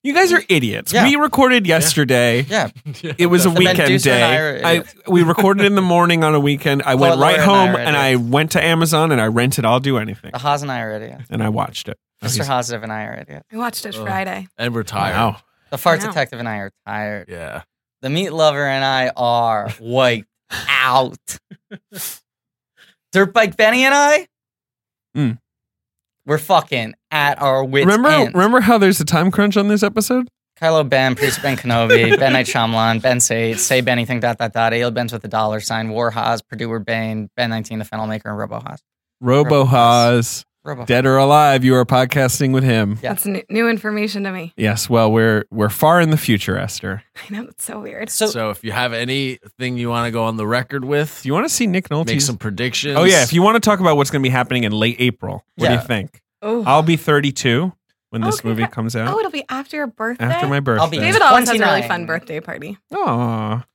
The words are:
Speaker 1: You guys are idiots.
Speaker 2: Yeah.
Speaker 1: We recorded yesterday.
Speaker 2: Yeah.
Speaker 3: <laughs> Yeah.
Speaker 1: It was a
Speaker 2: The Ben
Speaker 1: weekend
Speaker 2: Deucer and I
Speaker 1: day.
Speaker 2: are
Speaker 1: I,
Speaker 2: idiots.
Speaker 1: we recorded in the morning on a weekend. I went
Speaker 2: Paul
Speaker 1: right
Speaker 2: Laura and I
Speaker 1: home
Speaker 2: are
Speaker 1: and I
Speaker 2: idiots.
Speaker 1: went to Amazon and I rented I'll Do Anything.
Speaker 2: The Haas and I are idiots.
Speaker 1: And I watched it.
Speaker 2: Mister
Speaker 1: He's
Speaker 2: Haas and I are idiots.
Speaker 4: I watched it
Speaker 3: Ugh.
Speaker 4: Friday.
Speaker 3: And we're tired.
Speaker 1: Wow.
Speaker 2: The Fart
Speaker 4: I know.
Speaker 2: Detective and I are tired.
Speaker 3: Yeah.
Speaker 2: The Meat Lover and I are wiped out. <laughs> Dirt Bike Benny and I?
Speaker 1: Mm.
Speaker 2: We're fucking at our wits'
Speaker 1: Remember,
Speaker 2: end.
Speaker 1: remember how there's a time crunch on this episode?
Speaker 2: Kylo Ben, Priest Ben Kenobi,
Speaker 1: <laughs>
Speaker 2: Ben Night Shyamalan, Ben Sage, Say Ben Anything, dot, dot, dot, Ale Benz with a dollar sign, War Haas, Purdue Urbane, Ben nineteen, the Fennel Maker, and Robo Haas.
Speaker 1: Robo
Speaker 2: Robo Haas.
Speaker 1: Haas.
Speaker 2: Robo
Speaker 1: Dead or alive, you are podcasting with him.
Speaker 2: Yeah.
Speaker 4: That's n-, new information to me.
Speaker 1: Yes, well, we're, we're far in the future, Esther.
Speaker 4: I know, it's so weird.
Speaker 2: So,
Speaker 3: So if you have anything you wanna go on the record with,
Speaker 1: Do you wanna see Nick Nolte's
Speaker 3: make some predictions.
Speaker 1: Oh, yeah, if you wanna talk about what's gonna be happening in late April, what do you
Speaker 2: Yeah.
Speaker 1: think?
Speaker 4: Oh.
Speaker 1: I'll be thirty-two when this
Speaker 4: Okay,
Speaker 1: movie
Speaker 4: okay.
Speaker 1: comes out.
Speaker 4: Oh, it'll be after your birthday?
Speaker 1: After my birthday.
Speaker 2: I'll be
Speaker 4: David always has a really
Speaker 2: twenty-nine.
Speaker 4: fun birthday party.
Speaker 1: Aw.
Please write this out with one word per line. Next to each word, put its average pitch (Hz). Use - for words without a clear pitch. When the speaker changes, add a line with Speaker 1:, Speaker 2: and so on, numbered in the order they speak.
Speaker 1:
You 277
guys 349
are 349
idiots. 120
Speaker 2:
Yeah. 226
Speaker 1:
We 277
recorded 262
yesterday. 131
Speaker 2:
Yeah. 139
Speaker 3:
<laughs> 143
Yeah. 156
Speaker 1:
It 175
was 175
a 175
Speaker 2:
The 165
Ben 185
Speaker 1:
weekend 147
Speaker 2:
Deucer 135
and 120
I -
Speaker 1:
day. -
Speaker 2:
are 151
Speaker 1:
I, 170
Speaker 2:
idiots. -
Speaker 1:
we 175
recorded 196
in 202
the 196
morning 175
on 156
a 147
weekend. 139
I 131
went 165
Speaker 2:
Paul 135
Speaker 1:
right 156
Speaker 2:
Laura -
and -
I -
Speaker 1:
home 180
Speaker 2:
are -
Speaker 1:
and 143
I 135
Speaker 2:
idiots. 123
Speaker 1:
went 151
to 156
Amazon 165
and 123
I 110
rented 123
I'll 120
Do 131
Anything. 107
Speaker 2:
The 131
Haas 143
and 139
I 120
are 110
idiots. 113
Speaker 1:
And 110
I 110
watched -
it. -
Speaker 2:
Mister 123
Speaker 1:
He's 139
Speaker 2:
Haas 123
and 110
I 107
are 110
idiots. -
Speaker 4:
I 220
watched 233
it 202
Speaker 3:
Ugh. 220
Speaker 4:
Friday. 190
Speaker 3:
And 120
we're 113
tired. 98
Speaker 1:
Wow. 107
Speaker 2:
The 139
Fart 165
Speaker 4:
I 202
know. 220
Speaker 2:
Detective 139
and 120
I 107
are 98
tired. 104
Speaker 3:
Yeah. 82
Speaker 2:
The 131
Meat 170
Lover 147
and 135
I 131
are 117
wiped 120
out. 131
<laughs> -
Dirt 196
Bike 220
Benny 233
and 277
I? 294
Speaker 1:
Mm. 127
Speaker 2:
We're 147
fucking 131
at 147
our 135
wits' 135
Speaker 1:
Remember, 226
Speaker 2:
end. 294
Speaker 1:
remember 220
how 220
there's 185
a 151
time 170
crunch 202
on 202
this 208
episode? 220
Speaker 2:
Kylo 160
Ben, 131
Priest 135
Ben 135
Kenobi, 117
Speaker 1:
<laughs> -
Speaker 2:
Ben 135
Night 123
Shyamalan, 113
Ben 123
Sage, 113
Say 131
Ben 123
Anything, 120
dot, 117
dot, 113
dot, 113
Ale 120
Benz 120
with 113
a 107
dollar 107
sign, 110
War 117
Haas, 113
Purdue 117
Urbane, 110
Ben 120
nineteen, 110
the 104
Fennel 110
Maker, 110
and 104
Robo 107
Haas. -
Speaker 1:
Robo 131
Speaker 2:
Robo 139
Haas. 120
Speaker 1:
Haas. -
Speaker 2:
Robo 131
Speaker 1:
Dead 123
or 131
alive, 139
you 131
are 127
podcasting 131
with 131
him. 110
Speaker 2:
Yeah. 123
Speaker 4:
That's -
n-, 190
new 233
information 208
to 196
me. 175
Speaker 1:
Yes, 107
well, 113
we're, 113
we're 107
far 165
in 160
the 156
future, 95
Esther. 95
Speaker 4:
I -
know, 220
it's -
so 220
weird. 214
Speaker 2:
So, -
Speaker 3:
So 113
if -
you 110
have 120
anything 127
you 120
wanna 117
go 113
on 113
the 107
record 123
with, 147
Speaker 1:
Do 131
you 135
wanna 226
see -
Nick 185
Nolte's 151
Speaker 3:
make 139
some 131
predictions. 120
Speaker 1:
Oh, 156
yeah, 175
if 113
you 170
wanna 220
talk 208
about 160
what's 139
gonna 143
be 131
happening 127
in 107
late 110
April, 101
what 120
do 123
you 120
Speaker 2:
Yeah. -
Speaker 1:
think? 107
Speaker 4:
Oh. 226
Speaker 1:
I'll 151
be 160
thirty-two 143
when 113
this 107
Speaker 4:
Okay, 113
Speaker 1:
movie 113
Speaker 4:
okay. -
Speaker 1:
comes 113
out. 113
Speaker 4:
Oh, 427
it'll 415
be 285
after 277
your 294
birthday? 220
Speaker 1:
After -
my 143
birthday. 127
Speaker 2:
I'll 156
be 160
Speaker 4:
David 392
always 247
has 226
a -
really 202
Speaker 2:
twenty-nine. 196
Speaker 4:
fun 175
birthday 160
party. 170
Speaker 1:
Aw. 117